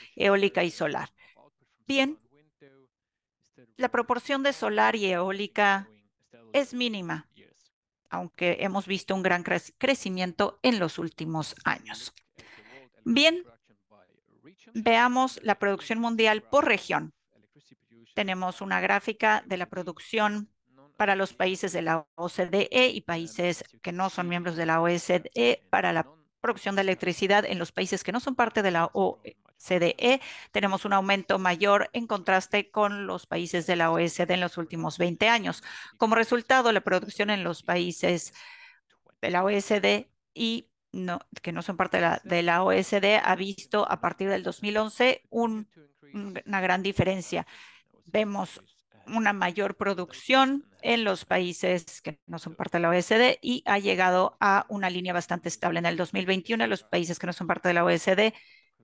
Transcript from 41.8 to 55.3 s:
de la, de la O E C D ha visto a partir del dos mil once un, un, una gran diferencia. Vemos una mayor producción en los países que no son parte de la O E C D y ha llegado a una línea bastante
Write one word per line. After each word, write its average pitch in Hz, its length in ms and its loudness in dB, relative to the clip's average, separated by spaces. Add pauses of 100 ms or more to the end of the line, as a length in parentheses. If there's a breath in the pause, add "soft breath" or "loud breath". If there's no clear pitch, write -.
de 175 60 4
la, 170 200 0
de 175 180 0
la 175 200 2
O 190 100 4
E 190 120 4
C 202 160 0
D 208 220 4
ha 185 120 4
visto 196 560 -2
a - 100 -2
partir 190 300 -2
del 190 120 -2
dos 180 200 -6
mil 208 160 -2
once 233 500 0
un, 220 400 -2 (460)
un, 202 320 -10
una 196 160 -2
gran 185 200 2
diferencia. 185 640 0 (600 loud breath)
Vemos 202 560 -4 (460)
una 220 240 2
mayor 196 440 -2
producción 254 920 2 (140)
en 233 220 2
los 190 200 0
países 180 800 -2
que - 240 -12
no 165 140 -12
son 165 160 -14
parte - 220 -4
de 170 40 2
la 170 80 4
O - 20 4
E 180 100 4
C 214 160 2
D 247 220 4
y 247 240 -4
ha 202 140 2
llegado 185 640 2
a 202 280 2
una 196 220 -4
línea 180 220 -4
bastante 175 360 -4